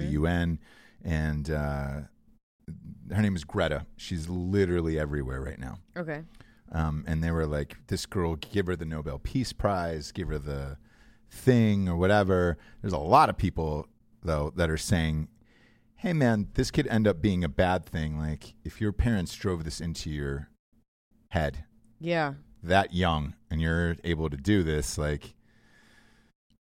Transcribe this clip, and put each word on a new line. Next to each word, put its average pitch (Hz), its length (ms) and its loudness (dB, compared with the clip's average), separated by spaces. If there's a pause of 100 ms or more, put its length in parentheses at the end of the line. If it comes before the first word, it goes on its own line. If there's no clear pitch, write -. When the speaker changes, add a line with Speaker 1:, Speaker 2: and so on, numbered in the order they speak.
Speaker 1:
Mm-hmm. 71 80 -2
Speaker 2:
U 76 140 2
N. 85 320 2 (460)
And, 78 460 0
uh, 71 500 -2 (1120)
her 104 100 2
name 101 140 4
is 76 80 -6
Greta. 76 420 0 (100)
She's 82 320 -6
literally 90 720 2
everywhere 69 420 -2
right 65 180 -8
now. 65 200 -10 (180)
Speaker 1:
Okay. 160 260 -8 (500)
Speaker 2:
Um, 78 340 -2
and 80 180 -2
they 82 60 0
were 82 160 0
like, 73 400 -4
"This - 180 -4
girl, 82 320 -2
give 95 300 -4
her 90 100 -2
the 80 80 -6
Nobel 76 360 -6
Peace - 320 -4
Prize, 85 600 -2
give 85 160 -6
her 76 100 -4
the 69 380 -8 (540)
thing 107 580 4
or 85 80 0
whatever." 92 640 4 (240)
There's 98 100 -4
a 78 60 0
lot 113 320 6
of 92 80 -4
people, 80 500 -2 (340)
though, 78 320 -2
that 85 160 2
are 78 60 0
saying, 78 500 0 (680)
"Hey, 185 160 -4
man, 117 420 2
this - 160 0
could 151 160 2
end 110 220 4
up 85 120 2
being 90 220 2
a 82 60 2
bad 90 360 2
thing. 78 340 -4
Like, 76 360 -6 (100)
if - 160 -10
your 104 120 0
parents 104 420 0
drove 87 300 -4
this 80 160 -8
into 80 300 -6
your 71 380 -4 (840)
head 71 320 -2 (340)
Speaker 1:
Yeah. 160 360 -2 (280)
Speaker 2:
that 90 320 2
young 82 400 2 (160)
and 80 100 0
you're 82 440 2
able 80 260 0
to 71 60 -6
do 92 260 4
this, 76 340 0
like, 73 380 -4 (1300)